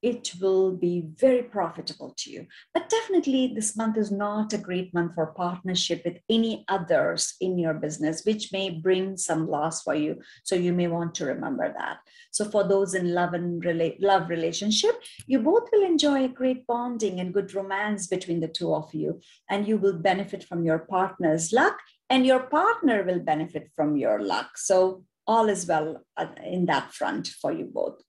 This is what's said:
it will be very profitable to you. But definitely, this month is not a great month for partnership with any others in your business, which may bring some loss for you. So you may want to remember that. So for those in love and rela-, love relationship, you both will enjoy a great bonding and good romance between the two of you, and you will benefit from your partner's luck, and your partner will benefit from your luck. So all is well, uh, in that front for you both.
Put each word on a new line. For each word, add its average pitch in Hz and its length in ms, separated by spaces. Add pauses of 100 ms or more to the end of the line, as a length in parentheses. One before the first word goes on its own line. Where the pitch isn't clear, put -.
it 240 380
will 190 320
be 175 320 (120)
very 254 260
profitable 170 760
to - 120
you. - 160 (280)
But 330 160
definitely, 285 640
this 214 220
month 220 200
is 202 160
not 208 400
a 208 60
great 180 360
month 170 200
for 160 140
partnership 180 760
with 175 140 (100)
any 226 400
others 170 720
in 185 180
your 160 160
business, 156 500
which 214 280
may 190 180
bring 185 460
some 160 320
loss 151 340
for 151 120
you. 156 260 (240)
So - 100
you 175 200
may 175 120
want 170 300
to 160 80
remember 135 520
that. - 200 (340)
So - 140
for 214 180
those 196 320
in 180 200
love 175 180
and 175 320
rela-, 165 360
love 190 280
relationship, 170 680 (320)
you 262 140
both 392 320
will 415 120
enjoy 294 400
a 254 40
great 254 380
bonding 233 520
and 180 160
good 196 200
romance 196 520
between 175 340
the 160 80
two 165 260
of 156 200
you, 156 260 (300)
and 202 160
you 214 120
will 190 200
benefit 190 460
from 170 200
your 160 160
partner's 170 760
luck, 311 240 (320)
and 254 160
your 262 140
partner 294 640
will 180 180
benefit 156 540
from 151 220
your 110 260
luck. 101 360
So 185 440 (240)
all 220 220
is 180 180
well, 160 380 (140)
uh, 165 80 (180)
in 180 220
that 147 260
front - 360
for - 220
you - 220
both. - 360